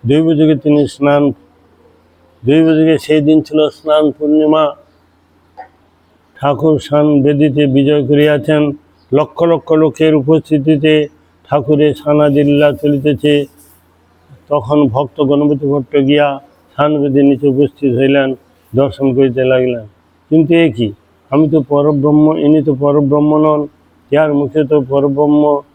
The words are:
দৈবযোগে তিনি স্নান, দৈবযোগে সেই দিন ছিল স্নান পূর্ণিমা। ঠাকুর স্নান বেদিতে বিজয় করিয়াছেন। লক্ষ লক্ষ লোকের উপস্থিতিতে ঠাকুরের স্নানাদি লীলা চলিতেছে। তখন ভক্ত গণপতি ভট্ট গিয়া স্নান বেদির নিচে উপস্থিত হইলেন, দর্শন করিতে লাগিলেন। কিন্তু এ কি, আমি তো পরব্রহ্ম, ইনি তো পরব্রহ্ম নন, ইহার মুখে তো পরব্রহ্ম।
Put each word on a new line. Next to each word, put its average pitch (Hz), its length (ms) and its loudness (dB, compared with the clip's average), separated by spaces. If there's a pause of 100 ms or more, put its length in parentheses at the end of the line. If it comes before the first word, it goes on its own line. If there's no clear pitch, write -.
দৈবযোগে 156 500 2
তিনি 147 320 0
স্নান, 143 440 0 (1120)
দৈবযোগে 160 520 2
সেই 151 240 0
দিন 151 200 2
ছিল 151 280 -2
স্নান 151 420 -2
পূর্ণিমা। 151 640 0 (1700)
ঠাকুর 143 380 0
স্নান 147 420 0
বেদিতে 147 440 0
বিজয় 139 420 0
করিয়াছেন। 147 640 0 (420)
লক্ষ 151 300 -2
লক্ষ 165 280 -2
লোকের 156 440 0
উপস্থিতিতে 151 920 0 (420)
ঠাকুরের 147 440 0
স্নানাদি 147 500 0
লীলা 147 280 2
চলিতেছে। 147 760 -2 (1000)
তখন 147 400 0
ভক্ত 135 340 -4
গণপতি 143 460 -2
ভট্ট 143 300 -4 (100)
গিয়া 143 320 0 (340)
স্নান 147 280 -2
বেদির 139 240 2
নিচে 143 220 0
উপস্থিত 135 500 -2
হইলেন, 135 360 0 (420)
দর্শন 135 400 -2
করিতে 131 280 0
লাগিলেন। 127 440 -2 (420)
কিন্তু 156 240 2
এ 165 180 2
কি, 104 220 -4 (360)
আমি 151 200 0
তো 151 120 0
পরব্রহ্ম, 147 760 0
ইনি 151 260 2
তো 143 120 -2
পরব্রহ্ম 147 640 0
নন, 151 300 0 (440)
ইহার 147 220 0
মুখে 143 300 -2
তো 147 180 0
পরব্রহ্ম। 143 800 0 (140)